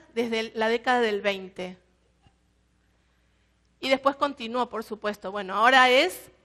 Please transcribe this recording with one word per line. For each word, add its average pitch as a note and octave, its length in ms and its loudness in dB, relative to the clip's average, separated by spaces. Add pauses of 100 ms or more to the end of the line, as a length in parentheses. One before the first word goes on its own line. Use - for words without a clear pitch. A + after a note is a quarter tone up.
(140)
desde A3+ 260 -4
el, A3+ 140 -8
la A3 160 -2
década A#3+ 320 0
del G#3 180 -2
veinte. F#3+ 560 -8 (2000)
Y C4 100 -4
después C#4 260 0
continuó, B3+ 540 -4
por A3 120 -10
supuesto. G#3 480 -10
Bueno, G3 240 -8
ahora B3+ 360 6
es D4+ 400 2 (140)